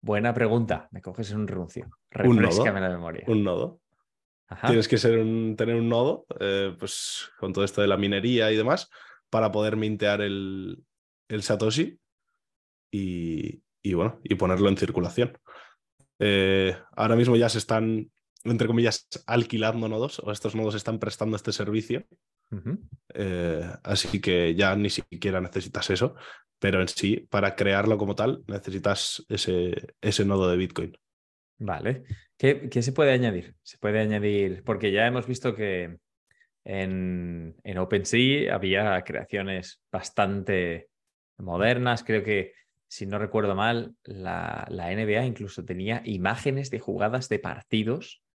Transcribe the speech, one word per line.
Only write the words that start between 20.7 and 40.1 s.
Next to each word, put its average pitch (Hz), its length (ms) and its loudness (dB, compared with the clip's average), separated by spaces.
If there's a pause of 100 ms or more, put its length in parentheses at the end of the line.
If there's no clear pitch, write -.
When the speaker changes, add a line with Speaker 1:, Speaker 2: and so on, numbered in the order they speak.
Speaker 2:
están 110 240 -4
prestando 110 360 -4
este 104 160 -6
servicio. 107 540 -4 (460)
Speaker 1:
Ujú. 113 260 -6 (380)
Speaker 2:
Eh, 87 520 -2 (140)
así 98 400 -2
que 87 320 4
ya 95 220 4
ni 101 160 0
siquiera 92 500 -4
necesitas - 480 -6
eso, 95 260 0 (440)
pero 95 220 2
en 90 80 0
sí, - 420 0
para 98 240 2
crearlo 101 420 2
como 101 160 -2
tal, 123 340 -2
necesitas 98 840 -4
ese, 90 680 -2
ese 104 260 0
nodo 95 260 2
de 90 60 4
Bitcoin. 87 380 -4 (640)
Speaker 1:
Vale. 104 440 -4 (340)
¿Qué, 139 320 2
qué 123 120 0
se 127 100 0
puede 143 200 4
añadir? 117 500 0
Se - 160 -20
puede 104 220 0
añadir, 101 680 0
porque 104 260 0
ya 107 160 4
hemos 123 200 -2
visto 123 280 -2
que 90 420 -4 (680)
en, 92 960 -4
en 95 140 -6
OpenSea 113 760 2
había 95 500 2
creaciones 95 800 -6 (100)
bastante 95 1000 -2 (480)